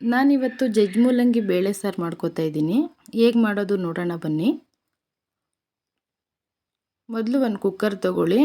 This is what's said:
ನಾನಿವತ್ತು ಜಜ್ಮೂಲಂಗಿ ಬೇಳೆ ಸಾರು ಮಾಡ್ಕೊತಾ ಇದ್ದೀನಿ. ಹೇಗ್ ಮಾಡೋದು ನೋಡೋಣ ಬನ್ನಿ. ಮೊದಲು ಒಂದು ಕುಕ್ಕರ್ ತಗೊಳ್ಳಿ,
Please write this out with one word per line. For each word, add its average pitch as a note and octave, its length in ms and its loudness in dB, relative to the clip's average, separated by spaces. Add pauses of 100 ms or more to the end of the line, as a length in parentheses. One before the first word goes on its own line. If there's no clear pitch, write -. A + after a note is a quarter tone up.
ನಾನಿವತ್ತು C4 640 2
ಜಜ್ಮೂಲಂಗಿ A#3 760 2
ಬೇಳೆ F#3+ 320 0
ಸಾರು G3 280 -6
ಮಾಡ್ಕೊತಾ E3 420 -4
ಇದ್ದೀನಿ. D#3+ 340 -2 (360)
ಹೇಗ್ A#3 240 2
ಮಾಡೋದು G3+ 400 0
ನೋಡೋಣ F3 400 -6
ಬನ್ನಿ. D#3+ 320 -2 (2500)
ಮೊದಲು A3+ 320 -2
ಒಂದು A3 180 -2
ಕುಕ್ಕರ್ G3+ 400 -4
ತಗೊಳ್ಳಿ, F3+ 460 0